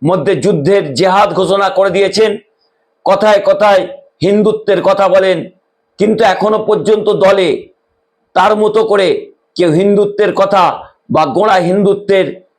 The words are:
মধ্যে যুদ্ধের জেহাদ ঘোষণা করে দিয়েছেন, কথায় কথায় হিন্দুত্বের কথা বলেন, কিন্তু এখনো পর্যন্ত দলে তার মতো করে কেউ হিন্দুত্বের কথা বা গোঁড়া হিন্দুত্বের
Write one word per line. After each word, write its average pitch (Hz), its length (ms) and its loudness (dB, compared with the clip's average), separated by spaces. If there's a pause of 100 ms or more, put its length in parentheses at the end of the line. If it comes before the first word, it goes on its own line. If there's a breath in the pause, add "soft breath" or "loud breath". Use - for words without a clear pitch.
মধ্যে 175 320 0
যুদ্ধের 160 580 0
জেহাদ 185 380 0
ঘোষণা 190 360 0
করে 190 220 0
দিয়েছেন, 196 480 0 (640)
কথায় 202 400 2
কথায় 196 380 2 (400)
হিন্দুত্বের 202 600 0
কথা 190 260 0
বলেন, 185 300 2 (600)
কিন্তু 214 260 0
এখনো 208 340 0
পর্যন্ত 214 520 0
দলে 190 380 2 (840)
তার 202 240 2
মতো 214 280 0
করে 196 240 0 (460)
কেউ 175 180 0
হিন্দুত্বের 202 640 0
কথা 190 300 2 (460 loud breath)
বা 156 160 0
গোঁড়া 180 280 0
হিন্দুত্বের 190 720 0 (320)